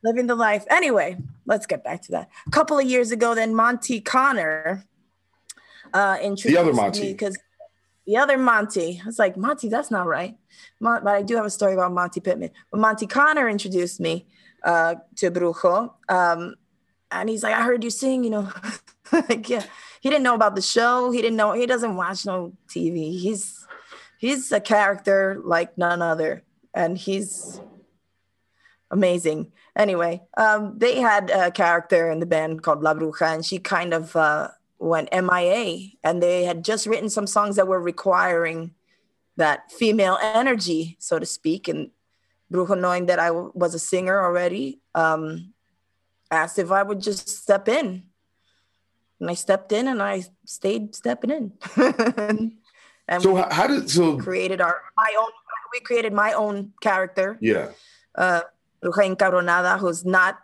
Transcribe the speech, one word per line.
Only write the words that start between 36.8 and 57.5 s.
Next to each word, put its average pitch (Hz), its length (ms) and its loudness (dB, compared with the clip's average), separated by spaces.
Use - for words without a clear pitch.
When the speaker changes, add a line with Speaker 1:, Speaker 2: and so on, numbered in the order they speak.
Speaker 1:
written 214 240 -2
some 202 180 -4
songs 208 280 0
that 190 120 4
were 185 140 2
requiring 170 920 0
that 151 340 0
female 208 500 2
energy, 208 760 0
so - 180 -2
to 156 80 -4
speak. - 420 -4
And 156 240 -6
Brujo, 180 280 0
knowing 180 280 0
that 175 120 2
I 170 80 2
w-, 170 280 -2
was 175 180 0
a 165 60 -8
singer 185 420 0
already, 180 580 -2
um, 160 600 -2
asked 165 300 0
if 180 120 0
I 196 120 4
would 196 180 -6
just 202 280 -6
step 196 380 0
in. 220 360 -2
And 170 100 -6
I 175 40 -4
stepped 196 380 -2
in, 226 160 0
and 247 160 -2
I 196 200 -4
stayed 208 480 -4
stepping 240 380 -4
in. 226 1300 -2
<laughs> - 40 -20
And 180 140 -2
Speaker 2:
So 190 140 6
Speaker 1:
we 185 40 2
Speaker 2:
h-, 185 120 2
how 175 160 2
did, 277 220 0
so 156 280 4
Speaker 1:
created 185 440 -2
our, 175 200 0
my 220 220 2
own, 226 100 0
we 247 80 -6
created 233 320 -2
my 208 220 2
own 208 480 -4
character. 190 580 0
Speaker 2:
Yeah. - 300 0